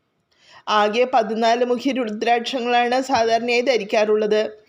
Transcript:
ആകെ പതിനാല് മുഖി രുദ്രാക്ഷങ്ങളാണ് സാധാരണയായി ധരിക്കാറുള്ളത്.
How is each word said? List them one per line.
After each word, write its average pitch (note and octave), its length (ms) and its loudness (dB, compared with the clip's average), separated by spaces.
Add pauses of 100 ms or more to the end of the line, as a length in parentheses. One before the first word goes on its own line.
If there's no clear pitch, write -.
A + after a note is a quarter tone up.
(680)
ആകെ G#3+ 360 2
പതിനാല് A#3 600 0
മുഖി B3 280 -2
രുദ്രാക്ഷങ്ങളാണ് A#3+ 1120 -2
സാധാരണയായി A#3+ 580 0
ധരിക്കാറുള്ളത്. G#3+ 840 0 (260)